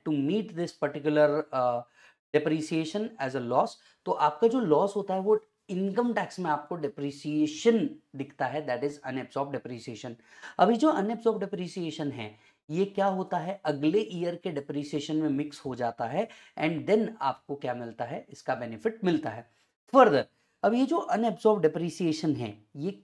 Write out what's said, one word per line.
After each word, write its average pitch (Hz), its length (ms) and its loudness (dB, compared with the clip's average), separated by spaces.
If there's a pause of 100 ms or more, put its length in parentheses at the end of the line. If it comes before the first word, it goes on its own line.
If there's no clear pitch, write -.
to 156 140 2
meet 180 360 -2
this 170 260 -6
particular, 151 440 4 (240)
uh, 123 300 0 (520)
depreciation 160 680 0 (200)
as 127 120 -4
a 127 60 -4
loss, 127 340 2 (300)
तो - 60 0
आपका 151 360 2
जो 254 120 0
लॉस 190 360 2
होता 190 180 -4
है 190 60 -2
वो 214 180 4 (320)
इनकम 196 440 0
टैक्स 196 260 -4
में 170 100 -2
आपको 151 260 -4
डेप्रिसिएशन 151 1000 0 (380)
दिखता 139 300 -6
है, 143 200 -4
that 123 180 -2
is 143 140 -4 (120)
unabsorbed 135 440 -6
depreciation। 120 600 -10 (440)
अभी 214 180 6
जो 294 160 4
unabsorbed 226 520 0
depreciation 170 680 -6
है, 110 160 -8 (400)
ये 170 160 0
क्या 196 220 0
होता 185 320 -2
है, 180 260 -6
अगले 156 360 2
ईयर 175 340 -4 (100)
के 185 60 -4
डेप्रिसिएशन 147 680 -4
में 156 120 0
मिक्स 143 360 -4
हो 131 100 -6
जाता 117 300 -4
है 160 220 -2 (320)
and 156 300 -2
then 220 200 4 (120)
आपको 139 340 -4
क्या 127 200 -4
मिलता 117 300 -8
है, 151 260 -8
इसका - 240 -4
बेनिफिट 120 500 -6
मिलता 151 260 0
है। 113 180 -12 (460)
Further, 196 280 8 (400)
अब 208 120 4
ये 262 120 4
जो 330 260 0
unabsorbed 208 540 2
depreciation 156 720 0
है, 113 200 -6 (200)
ये 156 140 -6 (140)